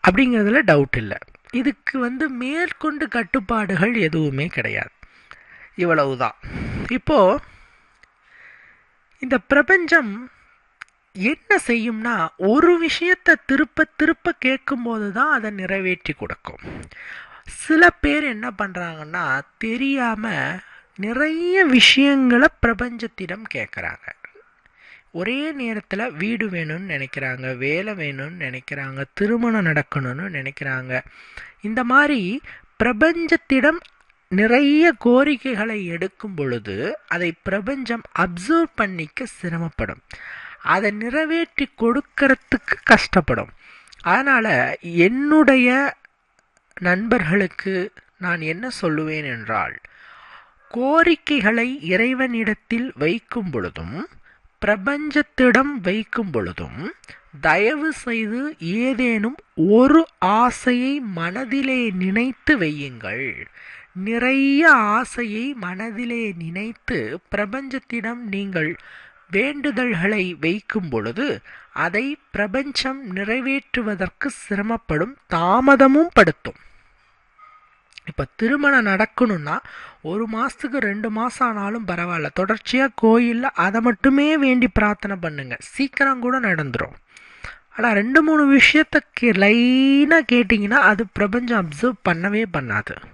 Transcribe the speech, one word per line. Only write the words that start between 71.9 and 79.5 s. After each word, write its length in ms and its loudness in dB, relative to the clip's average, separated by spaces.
பிரபஞ்சம் 840 -4
நிறைவேற்றுவதற்கு 1120 -4
சிரமப்படும், 880 -4
தாமதமும் 840 6
படுத்தும். 460 4
இப்ப 200 -6
திருமணம் 500 2
நடக்கணும்னா 720 0